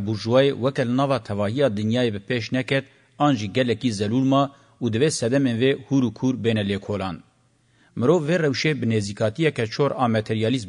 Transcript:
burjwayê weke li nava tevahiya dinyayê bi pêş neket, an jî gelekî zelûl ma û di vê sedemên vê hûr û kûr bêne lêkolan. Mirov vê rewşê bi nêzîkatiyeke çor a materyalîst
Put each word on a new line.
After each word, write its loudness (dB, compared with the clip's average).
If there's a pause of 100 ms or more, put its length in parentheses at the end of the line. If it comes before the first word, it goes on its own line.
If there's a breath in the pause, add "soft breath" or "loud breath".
burjwayê 2
weke -2
li 0
nava 0
tevahiya 0
dinyayê 0
bi -6
pêş -4
neket, -2 (340 soft breath)
an 4
jî -4
gelekî 0
zelûl 0
ma 2 (280 loud breath)
û -2
di 0
vê 4 (100)
sedemên 0
vê 4 (140)
hûr 2
û -2
kûr 0 (100)
bêne 2
lêkolan. -4 (800 soft breath)
Mirov 2
vê 2
rewşê 0
bi -2
nêzîkatiyeke 0
çor 0
a 0
materyalîst 0